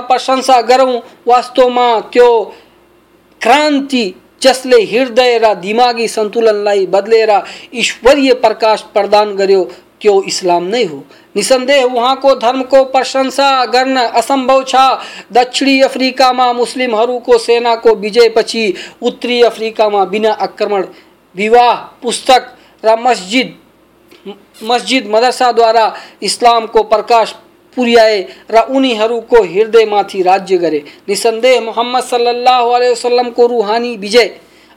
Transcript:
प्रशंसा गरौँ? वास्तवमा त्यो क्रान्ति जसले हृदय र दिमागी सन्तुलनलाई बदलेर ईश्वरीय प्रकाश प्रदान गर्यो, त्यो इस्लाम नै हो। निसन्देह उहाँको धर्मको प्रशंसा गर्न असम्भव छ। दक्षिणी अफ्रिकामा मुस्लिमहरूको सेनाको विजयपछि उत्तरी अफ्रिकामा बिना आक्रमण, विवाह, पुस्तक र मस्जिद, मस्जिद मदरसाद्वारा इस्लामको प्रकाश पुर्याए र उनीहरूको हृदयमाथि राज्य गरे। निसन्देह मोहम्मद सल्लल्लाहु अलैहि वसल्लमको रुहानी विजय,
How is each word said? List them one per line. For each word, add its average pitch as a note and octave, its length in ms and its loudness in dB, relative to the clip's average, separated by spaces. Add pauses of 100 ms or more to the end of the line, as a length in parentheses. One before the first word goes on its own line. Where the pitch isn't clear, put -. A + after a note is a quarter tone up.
प्रशंसा C4 580 0
गरौँ? B3+ 380 2 (280)
वास्तवमा B3 720 0 (120)
त्यो A#3+ 160 4 (1120)
क्रान्ति C4+ 640 0 (380)
जसले B3+ 420 2
हृदय A#3+ 560 0
र A3 160 2
दिमागी A3+ 520 -2
सन्तुलनलाई G#3 760 0
बदलेर G#3+ 460 0 (420)
ईश्वरीय C4 600 2
प्रकाश G#3+ 460 0 (120)
प्रदान G#3 420 0
गर्यो, F#3+ 280 2 (380)
त्यो G3 260 2
इस्लाम F3 360 -2
नै A3 200 -4
हो। D3 200 -8 (320)
निसन्देह B3+ 500 0
उहाँको B3+ 500 0
धर्मको C4 560 0
प्रशंसा C4+ 560 -2 (180)
गर्न B3+ 300 0
असम्भव B3+ 720 0
छ। - 80 -4 (560)
दक्षिणी B3+ 500 0
अफ्रिकामा B3+ 720 0
मुस्लिमहरूको A#3+ 840 0
सेनाको A#3 580 0
विजयपछि A3 800 0 (280)
उत्तरी A#3+ 420 -4
अफ्रिकामा G#3+ 640 0
बिना G#3+ 260 -2 (120)
आक्रमण, G3 400 -4 (520)
विवाह, A3 400 2 (280)
पुस्तक B3 380 0 (420)
र A3 160 2
मस्जिद, A3 560 -4 (1080)
मस्जिद A3 440 -4
मदरसाद्वारा A3+ 840 0 (300)
इस्लामको A3+ 600 0
प्रकाश A3 520 0 (420)
पुर्याए A3+ 420 2 (320)
र A3 80 4 (100)
उनीहरूको A#3 720 0
हृदयमाथि G#3 800 0
राज्य F#3 360 0
गरे। D#3 260 -2 (260)
निसन्देह A3+ 520 0
मोहम्मद A#3 420 -4
सल्लल्लाहु A#3+ 680 0
अलैहि B3 220 2
वसल्लमको A#3+ 560 0
रुहानी A#3 500 -2
विजय, G#3 320 0 (480)